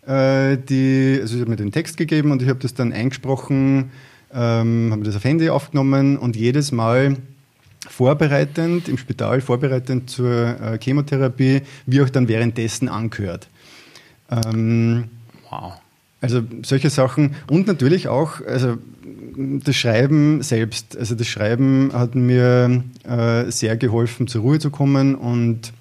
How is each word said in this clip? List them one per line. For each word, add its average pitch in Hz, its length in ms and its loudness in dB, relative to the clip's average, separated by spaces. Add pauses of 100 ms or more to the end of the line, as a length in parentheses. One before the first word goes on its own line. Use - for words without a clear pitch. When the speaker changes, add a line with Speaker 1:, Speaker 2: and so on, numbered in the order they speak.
Speaker 1:
äh, 135 500 2
die, 135 640 2
also 110 140 -4
sie 123 60 -2
hat 117 80 -4
mir 113 80 -2
den 101 160 -4
Text - 240 -4
gegeben 151 340 0
und 131 100 0
ich 127 60 0
habe 127 120 0
das 123 140 -6
dann 120 200 -2
eingesprochen, 135 960 -2 (420)
ähm, 117 600 0
habe 107 100 -4
das 104 140 -4
auf 101 80 -6
Handy 160 240 2
aufgenommen 139 680 2
und 117 200 -4
jedes 131 340 0
Mal 127 460 2 (720)
vorbereitend, 151 1000 0
im 127 100 -4
Spital 120 440 -2
vorbereitend 127 680 -2
zur, 123 200 -2 (320)
äh, 110 200 -4
Chemotherapie, 135 800 0 (240)
wie 135 160 4
auch 127 80 4
dann 127 200 2
währenddessen 113 580 0
angehört. 104 600 -6 (840)
Ähm, 113 760 0 (440)
Speaker 2:
Wow. - 240 -14 (480)
Speaker 1:
also 120 220 0 (200)
solche 135 260 0
Sachen 139 460 0 (140)
und 185 180 2
natürlich 156 400 2
auch, 151 380 -2
also 123 320 -2 (580)
das 135 400 -4
Schreiben 139 680 2
selbst. 113 540 -4
Also 117 180 -4
das 113 120 -4
Schreiben 131 680 2
hat 120 220 0
mir, 123 680 4 (200)
äh, 117 480 0
sehr 113 240 -2
geholfen, 117 520 -2
zur 110 140 -4
Ruhe 143 180 2
zu 156 100 -2
kommen 139 460 2
und 117 640 -2